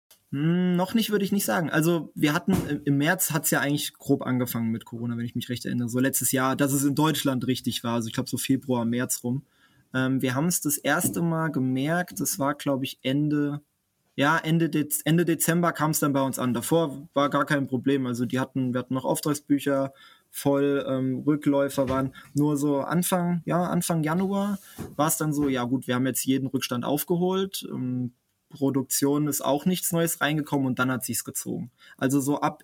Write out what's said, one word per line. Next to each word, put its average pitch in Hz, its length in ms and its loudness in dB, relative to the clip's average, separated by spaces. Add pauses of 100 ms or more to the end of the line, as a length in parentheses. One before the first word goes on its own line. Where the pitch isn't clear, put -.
(320)
Hm, 175 440 2
noch 180 200 0
nicht, 220 160 0
würde 202 140 2
ich 175 60 -2
nicht 196 140 0
sagen. 214 240 0
Also 160 460 2
wir 151 180 2
hatten, 175 200 0 (140)
im, 143 160 -4
im 143 140 2
März 165 320 2
hat's 156 220 0
ja 151 80 4
eigentlich 143 340 -2
grob - 300 0
angefangen 120 480 0
mit 113 140 -6
Corona, 117 320 -6
wenn 117 80 -6
ich 120 100 -8
mich 120 140 -6
recht 123 180 -6
erinnere. 120 200 -2
So 120 120 0
letztes 131 320 0
Jahr, 131 240 2
dass 139 180 2
es 139 100 2
in 143 120 2
Deutschland 143 500 2
richtig 127 380 -2
war. 120 100 -2
Also 117 140 -2
ich 113 60 -10
glaub, 127 140 -4
so 127 100 -4
Februar, 127 480 0
März 120 380 -2
rum. 123 220 -4 (460)
Ähm, 131 300 0
wir 127 140 0
haben's 165 260 0
das 143 160 -2
erste 156 460 0
Mal 160 240 0
gemerkt, 143 720 -2
das - 180 -2
war, 139 160 0
glaub 139 300 -2
ich, - 180 -8
Ende, 147 600 0 (540)
ja, 147 220 2
Ende 165 320 2
Dez-, 147 340 -2
Ende 165 220 4
Dezember 170 460 2
kam's 156 280 0
dann 143 140 2
bei 135 80 2
uns 135 160 -2
an. 123 160 0
Davor 139 640 0
war 143 160 2
gar 143 140 2
kein 143 200 0
Problem. 131 400 0
Also 123 220 -2
die 127 120 -2
hatten, 131 320 -2
wir 123 100 -2
hatten 123 120 -6
noch 131 100 -2
Auftragsbücher 143 880 0 (380)
voll, 139 580 0
ähm, 131 380 -2
Rückläufer 139 640 2
waren. 131 240 -2 (220)
Nur 147 200 2
so 143 260 0
Anfang, 175 640 0
ja, 170 180 0
Anfang 170 400 0
Januar 196 560 -2 (360)
war's 156 220 2
dann 156 160 -2
so, 147 160 0
ja 127 140 0
gut, 123 240 -2
wir 123 80 2
haben 127 100 2
jetzt 127 180 -2
jeden 131 220 0
Rückstand 123 400 -4
aufgeholt, 180 840 -2
ähm, 127 420 -4 (360)
Produktion 139 800 0
ist 135 140 -2
auch 139 240 0
nichts 185 260 0
Neues 165 300 0
reingekommen 143 460 0
und 120 100 0
dann 127 140 2
hat 127 120 -4
sich's - 200 -4
gezogen. - 480 -8 (260)
Also 135 220 2
so 139 220 -2
ab, 151 220 -2